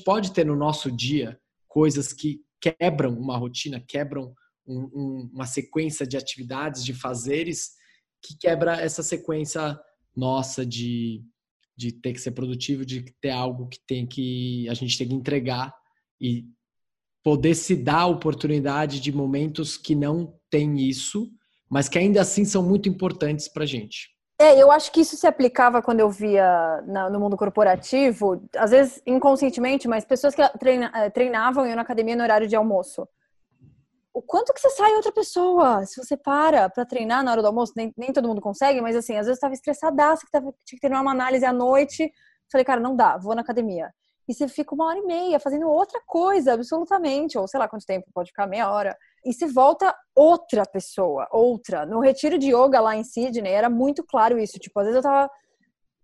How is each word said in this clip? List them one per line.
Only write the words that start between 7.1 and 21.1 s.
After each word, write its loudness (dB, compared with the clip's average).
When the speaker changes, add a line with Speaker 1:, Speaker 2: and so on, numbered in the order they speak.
Speaker 1:
que -20
quebra 0
essa -6
sequência -6
nossa -4
de, -6
de -8
ter -8
que -16
ser -10
produtivo, -8
de -10
ter -6
algo -8
que -20
tem -6
que, -6
a -6
gente -6
tem -6
que -4
entregar -4
e -4
poder 2
se -2
dar 0
a 2
oportunidade -2
de -6
momentos -4
que -2
não -4
tem 0
isso, -4